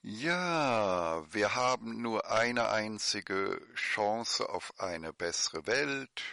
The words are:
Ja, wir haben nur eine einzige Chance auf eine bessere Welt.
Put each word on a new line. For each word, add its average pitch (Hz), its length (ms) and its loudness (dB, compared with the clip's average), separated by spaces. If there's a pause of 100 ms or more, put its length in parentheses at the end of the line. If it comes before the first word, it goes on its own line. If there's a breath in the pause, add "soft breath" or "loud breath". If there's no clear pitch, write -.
Ja, 113 1160 2 (100)
wir 104 220 4
haben 117 440 0
nur 113 300 -2
eine 117 380 4
einzige 104 920 0 (140)
Chance - 760 0
auf - 300 -6
eine 82 340 -4
bessere 80 540 -4
Welt. 135 560 0 (100)